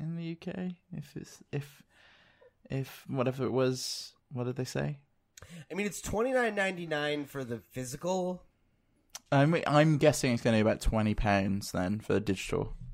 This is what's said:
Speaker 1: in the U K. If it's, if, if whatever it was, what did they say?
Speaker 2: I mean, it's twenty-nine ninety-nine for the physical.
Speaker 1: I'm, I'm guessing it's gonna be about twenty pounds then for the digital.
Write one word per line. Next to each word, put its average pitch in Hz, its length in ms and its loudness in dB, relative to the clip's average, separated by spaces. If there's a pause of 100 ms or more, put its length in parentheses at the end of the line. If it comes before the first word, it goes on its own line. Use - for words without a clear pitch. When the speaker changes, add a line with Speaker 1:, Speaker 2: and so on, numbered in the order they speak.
Speaker 1:
in 165 160 -6
the 165 80 -8
U 165 120 -6
K. 180 400 -8 (160)
If 151 240 -12
it's, - 260 -16 (100)
if, - 300 -8 (880)
if 135 380 -8
whatever 131 360 -2
it 104 80 0
was, 127 600 -2 (200)
what 123 120 -4
did 123 120 -6
they 127 80 -4
say? 143 360 -4 (680)
Speaker 2:
I 156 40 -10
mean, 196 120 -2
it's - 140 -8
twenty-nine 240 540 0
ninety-nine 156 720 -2
for 135 180 -8
the 117 140 -6
physical. 180 840 -4 (880)
Speaker 1:
I'm, 139 240 6 (120)
I'm 151 320 6
guessing 147 340 4
it's 117 100 -2
gonna 113 140 4
be 107 60 6
about - 180 2
twenty 110 340 2
pounds 101 580 2
then 92 280 -2
for 101 140 0
the 98 60 4
digital. 98 540 -2 (200)